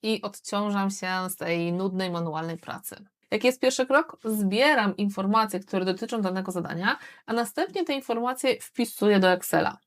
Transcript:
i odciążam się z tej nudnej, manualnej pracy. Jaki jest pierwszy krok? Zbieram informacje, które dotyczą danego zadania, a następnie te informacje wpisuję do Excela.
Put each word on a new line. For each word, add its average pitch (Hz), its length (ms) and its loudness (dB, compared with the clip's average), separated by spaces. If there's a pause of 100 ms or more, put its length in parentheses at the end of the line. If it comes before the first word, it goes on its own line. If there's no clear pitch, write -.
i 220 200 0
odciążam 202 680 -2
się 196 180 -6 (200)
z 185 80 -8
tej 170 360 0
nudnej, 185 380 -2
manualnej 165 460 -4
pracy. - 480 -12 (260)
Jaki 214 160 0
jest 254 140 2
pierwszy 254 260 2
krok? 285 380 2
Zbieram 214 720 2
informacje, 202 640 0
które 190 240 -2
dotyczą 202 360 -2
danego 190 320 -2
zadania, 175 460 -4 (280)
a - 60 -4
następnie 311 520 -2
te 311 100 -2
informacje 254 680 -2
wpisuję 208 600 2
do 185 80 6
Excela. 180 580 2